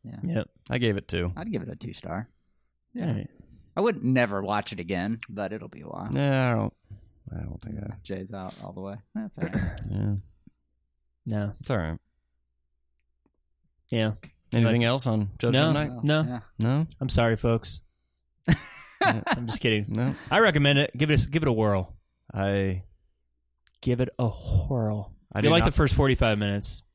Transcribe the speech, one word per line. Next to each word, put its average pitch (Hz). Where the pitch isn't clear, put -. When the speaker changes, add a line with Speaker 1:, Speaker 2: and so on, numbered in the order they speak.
Speaker 1:
Yeah. -
Speaker 2:
Yep. 170
Speaker 3:
I 123
gave 110
it -
two. 90
Speaker 1:
I'd 208
give 101
it -
a 98
two -
star. 95
Yeah. 208
Speaker 2:
All 139
right. -
Speaker 1:
I -
wouldn't 196
never 120
watch 104
it 90
again, 95
but 101
it'll -
be -
a -
while. 98
Speaker 3:
Yeah, 135
I 117
don't, 104
I -
don't -
think 107
I 101
Speaker 1:
Jay's 95
out 92
all 95
the 92
way. 190
That's 214
all 170
right. 92
Speaker 3:
<clears throat> 104
Yeah. 101
Speaker 2:
No. 104
Speaker 3:
It's -
all 110
right. 80
Speaker 2:
Yeah. 110
Speaker 3:
Anything 117
Speaker 2:
But 117
Speaker 3:
else 127
on 107
Judgment 120
Speaker 2:
no. 151
Speaker 3:
Night? 147
Speaker 1:
Oh, 120
Speaker 2:
No. 151
Speaker 1:
yeah. 123
Speaker 3:
No? 131
Speaker 2:
I'm 131
sorry, 113
folks. -
Speaker 3:
<laughs> 170
Yeah. 320
Speaker 2:
I'm 127
just 113
kidding. 107
Speaker 3:
No. 120
Speaker 2:
I 156
recommend 143
it. 147
Give 151
it 120
a, 139
give 156
it 147
a 123
whirl. 104
Speaker 3:
I 98
Speaker 2:
Give 123
it 127
a 120
whirl. 107
Speaker 3:
I -
Speaker 2:
You -
Speaker 3:
do 147
Speaker 2:
like 165
Speaker 3:
not -
Speaker 2:
the -
first 147
forty-five 127
minutes. 101